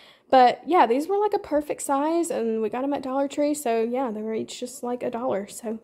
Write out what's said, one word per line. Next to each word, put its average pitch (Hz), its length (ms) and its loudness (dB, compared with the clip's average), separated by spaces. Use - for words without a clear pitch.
but 247 360 6
yeah, 294 220 6
these 269 200 0
were, 392 100 0
like, 415 160 2
a 403 60 0
perfect - 440 -2
size, 311 480 0
and 220 300 -2
we 214 80 -2
got 247 140 -4
'em 285 100 -2
at 269 100 -4
Dollar 269 240 -2
Tree, 294 260 0
so 233 300 0
yeah, 240 280 -2
they 214 100 -8
were 220 120 -6
each 233 260 -8
just, 247 240 -10
like, 247 200 -6
a 247 80 -4
dollar. 233 360 -4
So, 220 360 -10